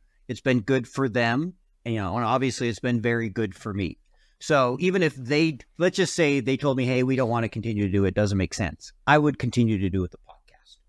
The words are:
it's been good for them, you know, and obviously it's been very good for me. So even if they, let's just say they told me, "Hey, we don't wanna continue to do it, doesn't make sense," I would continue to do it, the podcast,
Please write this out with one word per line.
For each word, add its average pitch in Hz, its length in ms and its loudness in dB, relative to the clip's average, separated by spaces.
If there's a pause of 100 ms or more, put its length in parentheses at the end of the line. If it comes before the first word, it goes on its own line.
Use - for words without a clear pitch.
(260)
it's 110 140 -8
been 127 200 2
good 123 280 0
for 135 200 -2
them, 123 460 0 (300)
you 117 120 -4
know, 98 200 -4
and 120 80 -2
obviously 127 440 0
it's 110 120 -4
been 120 200 0
very 117 280 0
good 104 260 -4
for - 180 -10
me. 95 260 -4 (420)
So 127 400 2
even 185 220 2
if 156 140 0
they, 143 420 0 (200)
let's 175 180 2
just 185 180 0
say 143 260 2
they 131 160 0
told 139 200 0
me, 127 100 0
"Hey, 127 160 2
we 131 120 0
don't 127 140 0
wanna 117 200 0
continue 104 380 -2
to 92 60 -2
do 98 140 4
it, 92 80 0
doesn't 101 240 2
make 90 160 0
sense," - 380 -6 (140)
I 147 120 6
would 147 200 2
continue 113 400 0
to 95 120 0
do 92 140 0
it, 87 80 -8
the - 60 -20
podcast, - 600 -20 (100)